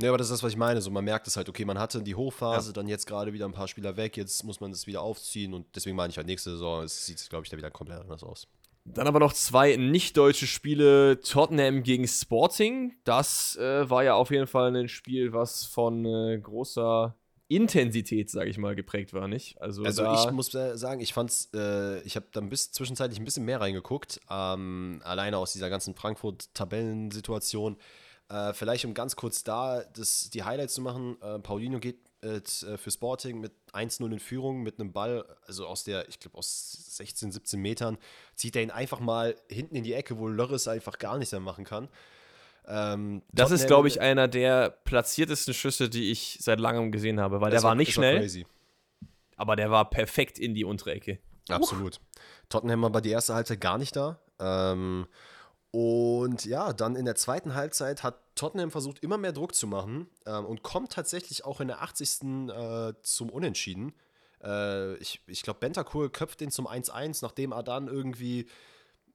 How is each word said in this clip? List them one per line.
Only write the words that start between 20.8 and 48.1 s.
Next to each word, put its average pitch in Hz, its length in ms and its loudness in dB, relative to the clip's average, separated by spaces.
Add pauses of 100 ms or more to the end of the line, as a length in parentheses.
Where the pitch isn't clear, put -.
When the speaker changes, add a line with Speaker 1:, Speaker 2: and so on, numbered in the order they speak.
Speaker 1:
ich 113 140 -4
fand's, 120 380 -2
äh, 101 500 -2
ich - 120 -8
hab 107 160 -8
dann 104 180 -6
bis - 220 -4
zwischenzeitlich 127 480 -4
ein 110 60 -8
bisschen 117 200 -4
mehr 123 160 -2
reingeguckt, 98 600 -4 (100)
ähm, 92 720 -4
alleine 98 360 -2
aus 92 140 -2
dieser 92 160 -4
ganzen 95 280 -6
Frankfurt-Tabellensituation. 107 1800 -6 (500)
Äh, 104 260 -4
vielleicht 120 300 -2
um 113 100 -6
ganz 120 220 -6
kurz - 280 -4
da 123 380 -2 (120)
das, - 360 -2
die 110 140 -6
Highlights 131 300 -4
zu 135 60 -4
machen, 123 420 -6
äh, 104 160 -8
Paulinho 110 400 -6
geht, 123 200 -6 (240)
äh, 110 180 -6
t-, - 260 -8
äh, 104 100 -8
für 101 140 -10
Sporting 123 480 -4
mit 110 140 -10 (200)
eins 113 280 -4
null 113 120 -2
in 107 60 -4
Führung, 131 460 -6
mit 110 160 -8
einem 98 120 -8
Ball, 110 320 -2 (220)
also 95 200 -10
aus - 180 -8
der, 98 240 -4
ich 85 100 -18
glaub, - 160 -20
aus - 380 -8 (240)
sechzehn, 101 340 -8
siebzehn 101 300 -6
Metern, 110 380 -2 (360)
zieht - 220 -6
er 117 60 4
ihn 113 100 -4
einfach 127 260 -6
mal 117 380 0 (120)
hinten 139 280 -8
in 117 80 -4
die 117 80 -4
Ecke, 120 260 -6
wo 110 80 -4
Lörres 120 400 -2
einfach 113 320 -6
gar 113 200 -4
nichts 135 120 -4
mehr 98 100 -6
machen 95 240 -8
kann. 110 240 -8 (800)
Ähm, 104 560 -4 (100)
Speaker 2:
Das 123 200 6
ist, 160 80 6
Speaker 1:
Tottenham 135 80 4
Speaker 2:
glaub 143 180 10
ich, 143 140 2
einer 135 260 6
der 127 440 4
platziertesten 135 840 0
Schüsse, 131 340 0
die 113 220 -2
ich - 300 -4
seit 113 180 4
langem 113 320 2
gesehen 107 300 0
habe, 98 200 2
weil 104 100 4
der 113 80 6
Speaker 1:
Es 113 40 6
Speaker 2:
war 113 80 8
Speaker 1:
war, 113 60 6
Speaker 2:
nicht 156 140 6
Speaker 1:
es - 60 0
war 151 60 4
Speaker 2:
schnell, 139 160 6